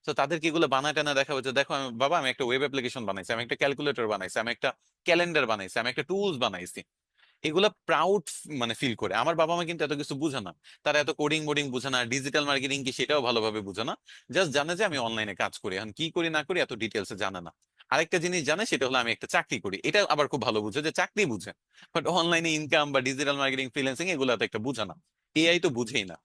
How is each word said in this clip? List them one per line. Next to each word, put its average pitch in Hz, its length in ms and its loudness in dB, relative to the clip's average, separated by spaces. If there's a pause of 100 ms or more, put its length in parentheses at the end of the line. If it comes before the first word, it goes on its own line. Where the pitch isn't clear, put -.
So, 147 80 -2
তাদেরকে 151 340 2
এগুলো 156 200 4
বানায় 135 260 2
টানা 147 200 0
দেখা 135 200 2
হচ্ছে, 131 180 -2
"দেখো 139 220 0
আমি, 131 240 -4
বাবা, 143 220 2
আমি 135 100 0
একটা 127 140 -2
ওয়েব 127 180 2
অ্যাপ্লিকেশন 131 440 -4
বানাইছি, 98 280 -4
আমি 117 100 -4
একটা 127 120 -4
ক্যালকুলেটর 139 520 0
বানাইছি, 101 320 -4
আমি 117 120 -2
একটা 127 220 -2 (300)
ক্যালেন্ডার 170 420 2
বানাইছি, 101 340 -2
আমি 117 100 -2
একটা 135 140 -4
টুলস 185 340 -2
বানাইছি।" 95 460 -4 (600)
এগুলা 170 260 4
প্রাউড 170 540 2 (260)
মানে 120 240 -2
ফিল 120 220 -2
করে। 95 180 -2
আমার 143 220 2
বাবা 165 200 2
মা 175 100 -2
কিন্তু 160 180 -4
এত 147 100 -2
কিছু 143 220 -6
বুঝে 139 240 -2
না, 92 160 -10 (280)
তারা 147 160 4
এত 147 100 2
কোডিং 151 360 0
বোর্ডিং 147 260 0
বুঝে 127 180 -4
না, 123 160 2
ডিজিটাল 135 400 0
মার্কেটিং 139 380 0
কি 131 80 -2
সেটাও 139 300 0
ভালোভাবে 110 400 0
বুঝে 98 220 -6
না। 165 140 -6 (340)
Just 180 140 4
জানে 147 300 0
যে 208 100 0
আমি 156 120 -2
অনলাইনে 110 380 -2
কাজ 101 240 -4
করি, 95 180 -4
এখন 107 140 -6
কি 156 200 -6
করি 165 180 0
না 151 140 -2
করি 180 160 -2
এত 131 140 0
ডিটেলসে 107 420 -4
জানে 95 260 -4
না। 82 120 -14 (360)
আরেকটা 160 280 2
জিনিস 175 260 0
জানে, 160 220 0
সেটা 131 220 0
হলো 127 100 2
আমি 117 140 2
একটা - 160 -4
চাকরি 156 320 0
করি, 95 240 -6
এটা 196 260 4
আবার 147 180 4
খুব 139 140 -2
ভালো 110 200 2
বুঝে, 107 200 -2
যে 156 100 -2
চাকরি 196 340 0
বুঝে, 101 260 -4 (440)
but 156 140 0
অনলাইনে 165 440 4
ইনকাম 151 380 2
বা 135 100 4
ডিজিটাল 139 360 0
মার্কেটিং, 135 320 0
ফ্রিল্যান্সিং 139 400 -2
এগুলা 131 280 2
তো 113 80 2
একটা 107 140 -4
বুঝে 113 260 -2
না। 85 100 -12 (400)
এআই 165 240 6
তো 170 100 4
বুঝেই 120 340 -2
না। 87 220 -10